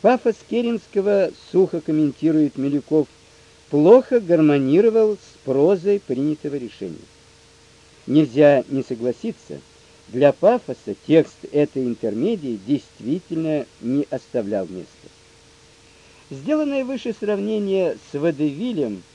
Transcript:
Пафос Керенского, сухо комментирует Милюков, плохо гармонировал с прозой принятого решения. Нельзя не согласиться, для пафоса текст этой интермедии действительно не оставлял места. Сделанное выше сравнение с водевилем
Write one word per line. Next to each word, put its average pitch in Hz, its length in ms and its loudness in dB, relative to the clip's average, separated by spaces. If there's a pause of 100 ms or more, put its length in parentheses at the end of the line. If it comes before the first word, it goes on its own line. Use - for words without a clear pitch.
Пафос 240 340 2 (140)
Керенского, 208 800 -2 (200)
сухо 175 300 0
комментирует 151 760 0
Милюков, 143 500 -2 (640)
плохо 226 500 6
гармонировал 175 960 2
с - 300 -20
прозой 175 540 0
принятого 143 560 -6
решения. 101 400 -10 (1120)
Нельзя 143 640 4
не 135 140 -4
согласиться, 120 760 -8 (480)
для 131 240 4
пафоса 170 640 -2 (100)
текст 156 320 2 (140)
этой 143 320 0
интермедии 120 840 -4
действительно 156 1000 -4 (160)
не 135 280 -2
оставлял 104 560 -6
места. 92 220 -14 (1400)
Сделанное 277 520 -4
выше 240 360 -8
сравнение 202 800 -2 (120)
с 143 80 -10
водевилем 147 840 -4 (120)